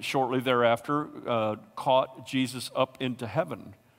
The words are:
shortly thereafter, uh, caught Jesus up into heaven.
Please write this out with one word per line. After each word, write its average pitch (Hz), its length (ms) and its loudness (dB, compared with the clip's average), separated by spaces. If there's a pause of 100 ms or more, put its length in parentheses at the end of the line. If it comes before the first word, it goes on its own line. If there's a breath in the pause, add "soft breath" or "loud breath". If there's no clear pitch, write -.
shortly 127 400 0
thereafter, 123 680 2 (180)
uh, 110 300 0 (200)
caught 131 500 0
Jesus 127 500 -2
up - 240 0
into 123 260 -4
heaven. 110 480 -4 (240 soft breath)